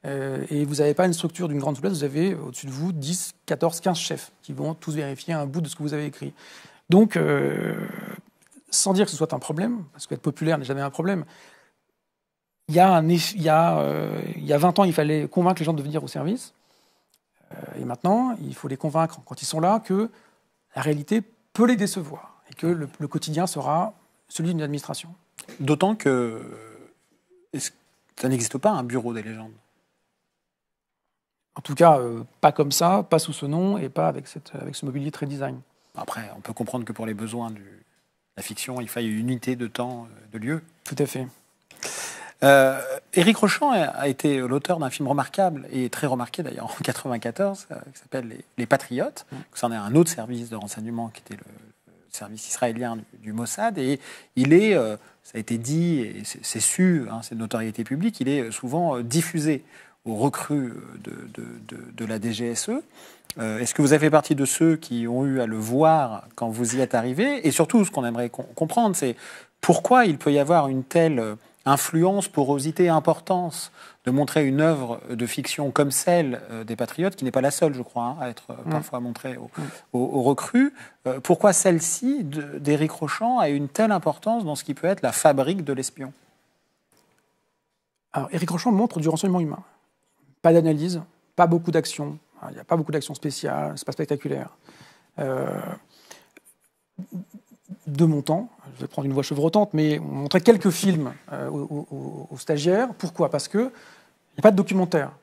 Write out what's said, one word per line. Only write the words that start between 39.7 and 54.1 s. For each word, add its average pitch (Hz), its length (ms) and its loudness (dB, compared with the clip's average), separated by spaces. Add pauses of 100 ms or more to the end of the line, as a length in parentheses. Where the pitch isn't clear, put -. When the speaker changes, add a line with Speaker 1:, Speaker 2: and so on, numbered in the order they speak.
Speaker 2:
euh, - 220 -20
de 113 60 -10
lieu. 147 240 -4 (220)
Speaker 1:
Tout 139 140 -8
à 143 80 2
fait. 131 200 -8 (1160)
Speaker 2:
Euh, 135 360 8 (360)
Éric 196 240 6
Rochant 247 320 2
a, 196 140 4
a 143 240 -2
été 139 300 2
l'auteur 135 400 0
d'un 139 120 -2
film 135 180 -4
remarquable, 143 640 0
et 127 160 -2
très - 200 -4
remarqué 127 340 -4
d'ailleurs, 127 240 -8
en - 160 -10
quatre-vingt-quatorze, 143 880 -4
euh, - 60 -12 (180)
qui - 60 -20
s'appelle 127 280 -8
Les, - 160 -16 (140)
Les 120 80 -2
Patriotes, 139 640 -2
Speaker 1:
Mm. - 60 -12 (160)
Speaker 2:
que - 60 -14
c'en 117 140 -2
est 113 40 -6
un 104 180 -4
autre 165 160 6
service 117 400 -8
de 113 60 -10
renseignement 113 520 -8
qui - 120 -18
était - 160 -16
le, 101 100 -20 (400)
le - 240 -20
service 107 380 -14
israélien 117 480 -4
du, 107 80 -14 (180)
du 107 100 -10
Mossad, 175 460 -4
et 135 220 0 (340)